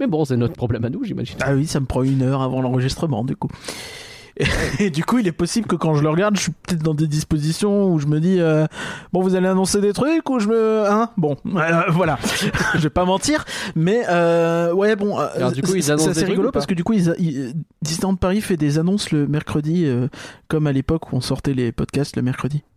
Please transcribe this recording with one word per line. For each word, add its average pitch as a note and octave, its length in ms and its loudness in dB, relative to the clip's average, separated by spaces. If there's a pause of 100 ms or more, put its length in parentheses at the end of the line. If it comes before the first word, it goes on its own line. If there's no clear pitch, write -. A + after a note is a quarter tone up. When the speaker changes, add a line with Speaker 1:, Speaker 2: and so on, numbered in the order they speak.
Speaker 1:
Mais C4+ 60 0
bon, D#3+ 180 2
c'est C3 140 0
notre A#2 160 0
problème B2 320 -2
à A#2 40 -2
nous, G#3 140 -4
j'imagine. B2 380 -6
Speaker 2:
Ah C3+ 120 2
oui, C#3 120 2
ça D#3 140 -2
me C3 60 -2
prend B2+ 160 -2
une C3+ 200 2
heure C3+ 180 0
avant C3 220 -2
l'enregistrement, B2+ 600 0
du C#3+ 120 -4
coup. - 120 -4 (880)
Et, - 80 -2 (340)
<laughs> - 60 -
et G3 60 0
du D#3 120 -2
coup, A#3 160 0
il A3 80 2
est E3 60 0
possible F3+ 340 -2
que F3 100 0
quand D#3+ 180 2
je D3 80 2
le D#3 80 2
regarde, G3 260 2
je - 60 -2
suis D#3+ 100 -4
peut-être E3 300 -4
dans D#3 100 2
des D3+ 140 0
dispositions D#3+ 840 0
où E3 80 2
je C#3+ 80 -4
me D3+ 140 2
dis, F#3 180 2
euh, « D#3 280 4 (480)
Bon, F3+ 80 2
vous F#3 120 2
allez F#3 140 2
annoncer F#3+ 320 2
des G3+ 140 2
trucs » D#4 360 0
ou B3+ 100 0
je G3+ 80 0
me, A3 400 2
hein, A3 280 2
bon, D3 200 0 (200)
euh, E3 320 2
voilà. D#3+ 300 2 (280)
<laughs> F3+ 280 -2
Je - 60 0
vais D3+ 100 0
pas F3+ 160 0
mentir, G3 400 0 (280)
mais, F#3 360 2
euh, E3+ 640 2
ouais, G#3 200 4
bon, G3+ 240 -2
euh, C#3+ 80 0 (100)
Speaker 1:
Alors, B2+ 160 0
du C#3 100 -2
coup, F3 100 0
Speaker 2:
c'est, F#3+ 60 0
Speaker 1:
ils C#3+ 120 0
annoncent D3+ 140 4
Speaker 2:
c'est D#3+ 60 2
assez F3 100 0
Speaker 1:
des - 60 2
trucs F#3 80 2
Speaker 2:
rigolo G3 140 2
Speaker 1:
ou C4+ 40 -4
pas ? - 60 -2
Speaker 2:
parce C#3+ 80 -2
que G3 80 -2
du E3+ 100 -2
coup, A3+ 80 0
ils, E3+ 260 4
ils, C#3 360 -2 (260)
Disneyland E3+ 360 -2
Paris F#3+ 260 0
fait F#3 160 0
des D3 200 2
annonces F#3 320 0
le D3 160 2
mercredi, D3+ 600 0
euh, B2+ 200 0 (420)
comme D3+ 180 0
à C#3+ 60 2
l'époque C3+ 400 -2
où C#3 40 0
on B2+ 60 0
sortait C#3 320 -2
les B2 180 0
podcasts - 420 -4
le B2 80 -2
mercredi. C3 400 -2 (140)